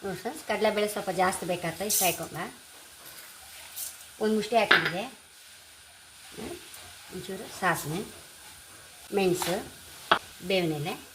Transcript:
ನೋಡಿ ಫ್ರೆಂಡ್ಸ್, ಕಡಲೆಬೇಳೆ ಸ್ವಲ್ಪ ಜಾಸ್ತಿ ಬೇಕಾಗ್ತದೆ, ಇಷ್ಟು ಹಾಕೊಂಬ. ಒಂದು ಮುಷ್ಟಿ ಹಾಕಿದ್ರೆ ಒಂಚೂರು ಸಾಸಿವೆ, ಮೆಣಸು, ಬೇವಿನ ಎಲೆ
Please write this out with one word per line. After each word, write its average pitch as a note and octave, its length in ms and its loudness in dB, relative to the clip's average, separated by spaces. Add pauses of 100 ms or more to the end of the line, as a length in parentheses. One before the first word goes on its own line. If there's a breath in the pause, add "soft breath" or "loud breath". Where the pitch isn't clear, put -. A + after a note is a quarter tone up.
ನೋಡಿ G3 180 -4
ಫ್ರೆಂಡ್ಸ್, B3 280 -6
ಕಡಲೆಬೇಳೆ G#3 440 4
ಸ್ವಲ್ಪ F#3+ 260 -2
ಜಾಸ್ತಿ F#3+ 320 4
ಬೇಕಾಗ್ತದೆ, F3 400 -2
ಇಷ್ಟು - 160 4
ಹಾಕೊಂಬ. D#3+ 300 -2 (1900)
ಒಂದು G#3+ 140 6
ಮುಷ್ಟಿ - 240 2
ಹಾಕಿದ್ರೆ E3+ 420 0 (2000)
ಒಂಚೂರು F#3+ 300 -8 (140)
ಸಾಸಿವೆ, D#3+ 400 2 (1160)
ಮೆಣಸು, F#3 400 4 (920)
ಬೇವಿನ F3 280 6
ಎಲೆ F3+ 160 -2 (200)